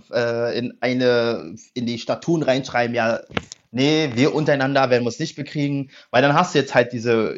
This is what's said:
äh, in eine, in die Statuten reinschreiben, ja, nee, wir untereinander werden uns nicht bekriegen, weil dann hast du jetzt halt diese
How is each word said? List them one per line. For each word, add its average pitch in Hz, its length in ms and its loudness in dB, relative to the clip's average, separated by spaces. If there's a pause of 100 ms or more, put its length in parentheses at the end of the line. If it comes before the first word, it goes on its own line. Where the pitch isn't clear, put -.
(140)
äh, 117 440 -2
in 120 220 -6
eine, 117 760 0 (180)
in 120 120 -6
die 117 140 -4
Statuten 151 440 -2
reinschreiben, 127 520 0
ja, 113 240 0 (520)
nee, 147 440 2
wir 131 180 4
untereinander 139 560 2
werden 123 160 2
uns 113 140 -6
nicht 160 160 -8
bekriegen, 143 560 -4 (180)
weil 127 120 4
dann 143 120 4
hast 175 220 2
du 147 40 4
jetzt - 140 -2
halt 123 200 2
diese 113 440 0